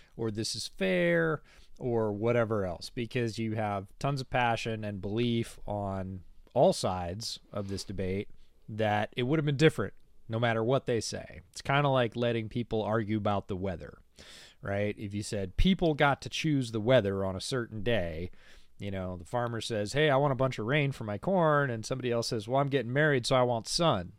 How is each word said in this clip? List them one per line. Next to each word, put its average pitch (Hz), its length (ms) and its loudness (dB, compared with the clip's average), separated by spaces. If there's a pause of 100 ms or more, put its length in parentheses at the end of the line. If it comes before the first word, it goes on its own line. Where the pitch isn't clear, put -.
(160)
or, 113 140 -2
"This 107 240 -4
is 110 140 -8
fair," 170 760 0 (380)
or 117 320 0
whatever 110 520 2
else, - 280 -6
because 117 480 -4
you 110 160 -2
have 101 320 -2 (100)
tons 139 240 -2
of - 80 -10
passion 113 540 0
and 104 180 -6
belief 117 640 0
on 95 540 -4 (340)
all 165 200 6
sides 92 640 -4 (120)
of 101 180 -6
this 95 140 -6
debate 98 460 -4 (400)
that 107 480 -2
it 123 60 0
would 143 160 2
have 147 80 0
been 143 100 0
different 127 380 4 (340)
no 113 100 -2
matter 113 240 2
what 131 220 2
they 117 160 0
say. - 400 -10 (100)
It's - 120 -16
kinda 143 260 2
like 123 260 2
letting 120 320 0
people 110 360 -2
argue 107 340 0
about 101 300 0
the 95 100 -4
weather, 90 400 -6 (640)
right? 101 340 -2
If 104 200 -8
you 104 80 -4
said, 98 340 -6
"People 175 380 6
got 139 260 4
to - 80 -10
choose 139 420 0
the 110 80 -2
weather 101 460 4
on 95 100 -2
a 90 60 -6
certain 113 400 -4
day," 90 480 0 (480)
you 98 140 -8
know, 92 260 -4
the 87 80 -14
farmer 120 340 -2
says, 104 340 -4
"Hey, 151 180 4
I 135 60 6
want 139 160 4
a - 20 -4
bunch 127 240 0
of 107 80 -4
rain 139 240 2
for - 120 -8
my 104 140 -4
corn," 151 540 2
and 113 120 -4
somebody 127 280 -2
else 117 160 0
says, 107 200 -4
"Well, 135 140 2
I'm 139 80 0
getting 127 240 0
married, 143 320 4
so 135 100 2
I 127 60 6
want 120 260 0
sun." 113 520 0